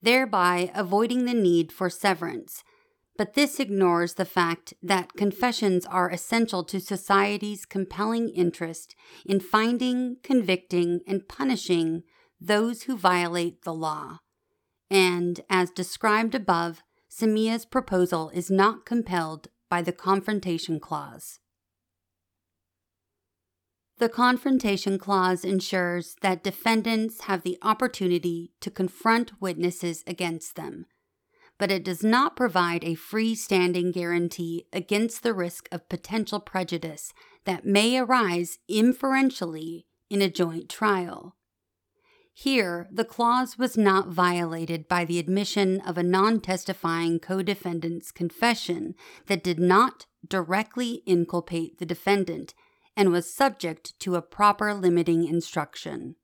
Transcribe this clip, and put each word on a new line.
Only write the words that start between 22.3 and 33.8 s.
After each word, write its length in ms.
The 100
Confrontation 880
Clause 480
ensures 760
that 220
defendants 840
have 180
the 180
opportunity 880
to 100
confront 680
witnesses 680
against 480
them, 320
but 100
it 140
does 200
not 320
provide 480
a 120
freestanding 960